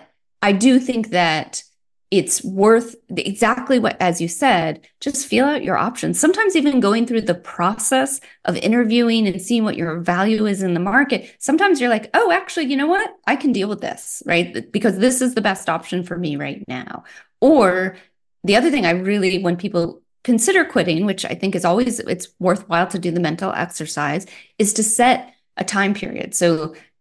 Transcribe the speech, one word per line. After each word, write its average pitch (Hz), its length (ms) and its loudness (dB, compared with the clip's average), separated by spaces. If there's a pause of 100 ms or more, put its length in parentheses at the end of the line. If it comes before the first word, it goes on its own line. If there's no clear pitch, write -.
(420)
I 202 100 4
do 247 260 6
think 240 320 -2
that 165 520 0 (480)
it's - 320 0
worth 214 540 2 (120)
the, - 160 -6
exactly 247 540 0
what, 214 220 -2
as 175 200 0
you 165 60 -2
said, 170 580 0 (160)
just - 280 -6
feel 233 160 2
out 294 180 0
your 180 160 -2
options. 175 400 -4
Sometimes 381 380 2
even 285 240 2
going 226 260 2
through 233 140 -2
the 180 160 -2
process 262 840 -2 (260)
of 180 100 -2
interviewing 226 720 2
and 180 120 -2
seeing 233 220 0
what 208 140 -2
your 165 240 -4
value 196 460 0
is 196 140 -2
in 180 140 0
the 170 60 0
market, 240 580 0
sometimes 330 420 2
you're 247 100 2
like, 220 220 -2
"Oh, 381 200 4
actually, 349 340 -2
you 269 100 0
know 285 120 0
what? 415 260 0 (140)
I 277 80 2
can 269 160 0
deal 202 160 0
with 202 120 -6
this," - 460 -10
right? 175 260 0
Th-, - 200 -10
because 202 260 0
this 254 240 2
is 247 140 0
the 220 40 0
best 196 280 -2
option 175 340 -4
for 175 160 -8
me 156 160 -4
right 143 320 -8
now. - 380 -12 (360)
Or 190 560 4 (460)
the 185 140 4
other 269 160 4
thing 226 140 2
I 165 40 4
really, 185 480 0
when 175 180 0
people 175 440 -4 (240)
consider 320 400 4
quitting, 175 420 0
which 190 180 -4
I - 100 -6
think 190 200 -4
is 180 100 -4
always, 220 360 0
it's - 260 -6 (140)
worthwhile 185 480 0
to 190 100 -6
do 170 140 -2
the 175 80 0
mental 170 320 -2
exercise, 156 760 -6 (320)
is 202 140 2
to 226 100 -2
set 240 500 2 (240)
a 202 80 -6
time 196 300 -2
period. - 400 -8
So 160 400 0 (260)